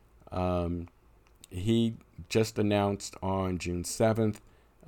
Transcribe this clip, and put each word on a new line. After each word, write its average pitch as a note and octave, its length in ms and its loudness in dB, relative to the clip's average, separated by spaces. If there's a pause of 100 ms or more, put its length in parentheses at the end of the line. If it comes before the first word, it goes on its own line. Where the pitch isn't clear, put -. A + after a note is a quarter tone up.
(320)
Um, F2 560 -2 (600)
he A2+ 460 2 (340)
just A2 300 0
announced G2+ 640 0
on F#2+ 360 -2
June F2 260 -4
seventh, A2 560 2 (480)